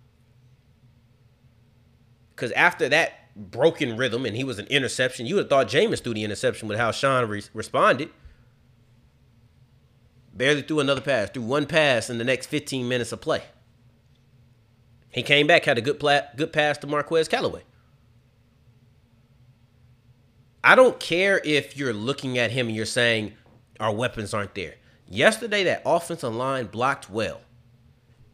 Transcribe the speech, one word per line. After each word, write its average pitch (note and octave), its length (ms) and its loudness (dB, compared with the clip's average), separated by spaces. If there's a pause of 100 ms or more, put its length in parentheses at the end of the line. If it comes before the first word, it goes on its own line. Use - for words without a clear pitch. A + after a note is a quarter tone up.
(2250)
'Cause B2+ 180 -6
after D3 360 2
that D3 240 2 (220)
broken A#2 640 0
rhythm, B2 280 -2
and G#2 100 -4
he B2+ 80 -4
was B2 160 -6
an G#2 80 -10
interception, B2+ 580 0
you D3+ 100 -2
would F3+ 100 0
have - 40 -6
thought C3+ 180 4
Jameis D#3 360 0
threw A#2+ 100 -4
the G#2+ 100 -4
interception G#2+ 440 -4
with G#2 100 -4
how A2+ 140 0
Sean B2+ 380 0
re-, G#2 140 -6 (100)
responded. C#3 560 0 (2250)
Barely C3+ 280 2
threw D#3 180 -2
another C3+ 220 2
pass, C3+ 280 0
threw B2+ 140 -8
one C3+ 220 0
pass C#3 440 2
in A#2+ 80 -6
the A#2 60 -4
next B2+ 240 -2
fifteen C#3 400 -4
minutes A#2+ 240 -4
of A2 100 -10
play. D3+ 220 -4 (1700)
He B2 140 -6
came D3 220 4
back, E3 200 6
had C#3 120 2
a A#2 40 -2
good C#3+ 180 -2
pla-, C#3+ 360 2
good C3+ 180 -4
pass D3+ 260 0
to - 80 -14
Marquez D3 400 0
Callaway. G#3 360 -4 (3000)
I D#3 120 10
don't B3 240 6
care F#3 440 0
if D3 320 -2
you're C#3 180 -4
looking B2+ 440 -4
at A#2 140 0
him B2 160 -2
and A2 80 -4
you're A2 100 -4
saying, A2 480 0 (460)
"Our G#2+ 140 0
weapons A2 400 -6
aren't G2+ 220 -6
there." E2+ 200 -10 (320)
Yesterday, G#3 580 0
that B2 200 0
offensive D#3 480 -2
line B2+ 340 -4
blocked B2 420 -4
well. F#2+ 320 -6 (920)